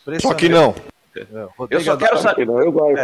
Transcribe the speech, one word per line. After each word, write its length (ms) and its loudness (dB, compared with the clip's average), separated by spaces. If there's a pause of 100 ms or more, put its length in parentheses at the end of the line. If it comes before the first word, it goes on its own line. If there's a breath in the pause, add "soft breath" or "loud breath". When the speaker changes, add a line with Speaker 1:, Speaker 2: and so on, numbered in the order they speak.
Speaker 1:
preço 240 -6
Speaker 2:
Só 60 0
que 120 0
Speaker 1:
é 40 4
Speaker 2:
não. 240 4 (420)
Speaker 1:
É, 40 -14 (240)
o 120 -16
Rodrigo 240 -4
Speaker 3:
Eu 0 -
só 120 -2
Speaker 1:
adora 180 0
Speaker 3:
quero 120 0
sa-, 160 0
Speaker 4:
Eu 340 0
gosto 320 2